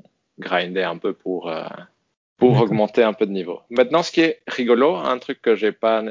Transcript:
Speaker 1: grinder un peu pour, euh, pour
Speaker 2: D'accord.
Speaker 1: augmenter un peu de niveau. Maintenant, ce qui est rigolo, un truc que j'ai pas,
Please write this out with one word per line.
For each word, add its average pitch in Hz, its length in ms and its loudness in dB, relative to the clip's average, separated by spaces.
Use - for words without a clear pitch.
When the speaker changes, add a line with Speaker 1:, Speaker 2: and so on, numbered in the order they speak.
Speaker 1:
grinder 90 460 -4
un 87 120 -6
peu 95 160 -4
pour, 87 380 -8
euh, 82 140 -6
pour 123 160 4
Speaker 2:
D'accord. 117 140 4
Speaker 1:
augmenter 107 360 2
un 110 120 2
peu 107 120 0
de 98 60 -4
niveau. 87 360 -8
Maintenant, 127 360 2
ce - 80 -10
qui 175 80 0
est 160 260 0
rigolo, 123 480 2
un 135 240 -4
truc - 240 -12
que 113 140 2
j'ai 104 160 0
pas, 113 380 0